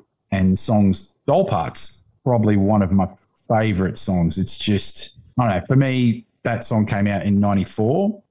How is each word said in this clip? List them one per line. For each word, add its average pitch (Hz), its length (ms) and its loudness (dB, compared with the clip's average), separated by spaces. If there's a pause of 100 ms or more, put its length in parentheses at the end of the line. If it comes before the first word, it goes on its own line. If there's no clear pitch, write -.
(320)
and 95 220 2
the 95 40 0
song's 104 560 0 (140)
Doll 170 180 4
Parts, - 600 -6 (180)
probably 110 340 2
one 101 240 2
of 90 100 0
my 95 160 2 (400)
favourite 107 520 0
songs. 87 400 -2
It's - 180 -4
just, - 600 -4 (200)
I 127 60 2
don't 98 160 0
know, 87 80 -12
for 131 80 2
me, 127 500 2 (180)
that 117 200 -4
song 107 240 -2
came 104 180 -2
out 98 220 -2
in 101 120 2
ninety-four, 110 920 0